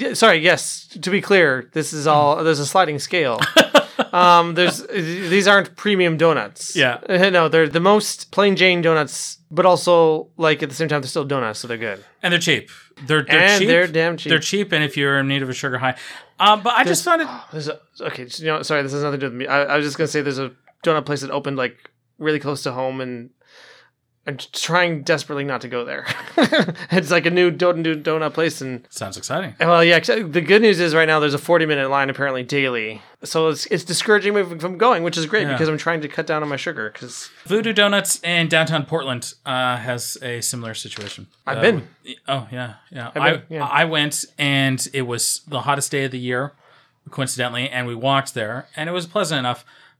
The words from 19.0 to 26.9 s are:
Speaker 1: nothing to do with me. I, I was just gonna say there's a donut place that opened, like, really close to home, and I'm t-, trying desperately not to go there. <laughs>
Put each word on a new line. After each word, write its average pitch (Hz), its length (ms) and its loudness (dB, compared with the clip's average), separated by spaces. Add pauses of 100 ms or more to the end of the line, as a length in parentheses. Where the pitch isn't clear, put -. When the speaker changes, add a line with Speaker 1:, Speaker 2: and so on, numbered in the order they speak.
Speaker 1:
nothing 143 180 -4
to 135 60 -4
do 127 60 -4
with 123 60 -10
me. 131 100 -6
I, 139 160 2
I 147 120 0
was 147 80 0
just 143 140 -6
gonna 156 100 0
say 147 140 -2
there's 131 160 -4
a 131 140 -6 (320)
donut 156 200 2
place 147 160 -4
that 135 100 -10
opened, 139 280 -6
like, 120 320 -6 (280)
really 151 200 -2
close 143 240 -6
to 135 100 -6
home, 131 300 -6
and 123 280 -12 (1000)
I'm 139 100 -8
t-, - 140 -16
trying 170 500 -2
desperately 143 420 -2
not 131 180 -6
to 127 60 -12
go 120 160 -6
there. 135 220 -10 (300)
<laughs> 294 100 4 (440)